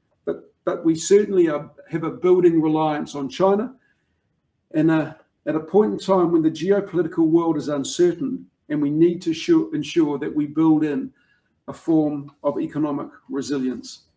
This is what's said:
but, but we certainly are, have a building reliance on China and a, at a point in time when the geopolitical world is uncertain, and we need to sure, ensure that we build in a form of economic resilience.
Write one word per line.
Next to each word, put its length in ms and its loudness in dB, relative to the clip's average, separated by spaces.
but, 280 -8
but 200 -4
we 100 4
certainly 540 2
are, 220 -6
have 140 -4
a 60 -2
building 520 4
reliance 520 0
on 140 -6
China 460 0
and 160 2
a, 280 -2
at 100 -2
a 40 -2
point 320 2
in 60 -6
time 340 2
when 100 4
the 80 2
geopolitical 760 0
world 280 2
is 120 -6
uncertain, 800 -2
and 120 -2
we 100 0
need 320 2
to 120 -2
sure, 400 2
ensure 440 0
that 160 -8
we 120 -2
build 360 2
in 300 -4
a 40 -10
form 600 -2
of 160 -2
economic 500 -4
resilience. 760 -6